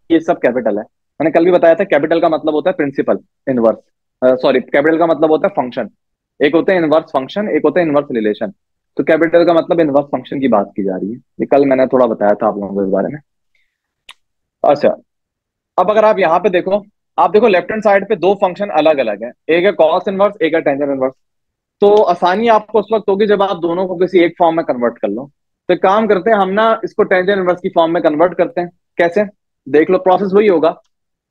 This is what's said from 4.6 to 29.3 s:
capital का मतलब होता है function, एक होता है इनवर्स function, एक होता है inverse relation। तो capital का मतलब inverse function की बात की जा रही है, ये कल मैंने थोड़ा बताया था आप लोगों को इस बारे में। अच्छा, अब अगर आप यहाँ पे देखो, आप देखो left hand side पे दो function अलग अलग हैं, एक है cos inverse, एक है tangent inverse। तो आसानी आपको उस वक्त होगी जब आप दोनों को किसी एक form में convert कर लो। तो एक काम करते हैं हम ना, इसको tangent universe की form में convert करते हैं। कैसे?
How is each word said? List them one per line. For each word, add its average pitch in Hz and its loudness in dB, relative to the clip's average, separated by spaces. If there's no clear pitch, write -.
capital 156 0
का 170 2
मतलब 156 0
होता 160 0
है - -6
function, 123 -6
एक 143 0
होता 165 2
है 185 2
इनवर्स 160 0
function, 147 -6
एक - -2
होता 185 0
है 175 0
inverse 147 -2
relation। 107 -4
तो 139 -2
capital 165 2
का 175 2
मतलब 165 0
inverse 143 0
function 135 -8
की 135 -2
बात 104 0
की 104 -6
जा 95 -4
रही 95 -6
है, 120 -10
ये - -10
कल 139 2
मैंने 131 2
थोड़ा 127 2
बताया 107 0
था 110 -4
आप 104 -2
लोगों 98 -8
को 98 -2
इस 95 -4
बारे 95 -2
में। 147 -10
अच्छा, 147 2
अब 185 0
अगर 214 2
आप 214 2
यहाँ 170 2
पे 175 0
देखो, 185 -2
आप 175 2
देखो 208 2
left 175 0
hand 214 -6
side 196 2
पे 220 -2
दो 180 0
function 190 -4
अलग 151 2
अलग 110 -4
हैं, 120 -12
एक 170 2
है 202 2
cos 170 0
inverse, 202 0
एक 156 -2
है 160 2
tangent 143 -2
inverse। 135 -4
तो 208 4
आसानी 190 0
आपको 214 2
उस 196 -8
वक्त 214 -2
होगी 202 0
जब 202 2
आप 196 -2
दोनों 170 -4
को 180 -8
किसी 175 2
एक 170 -2
form 165 2
में 165 -2
convert 120 -4
कर 107 -4
लो। 120 -8
तो 180 2
एक 170 -6
काम 214 2
करते 196 0
हैं 220 4
हम 190 0
ना, 220 0
इसको 196 -2
tangent 185 0
universe 180 -2
की 190 -6
form 165 0
में 156 -2
convert 160 0
करते 175 -2
हैं। 175 -6
कैसे? 175 0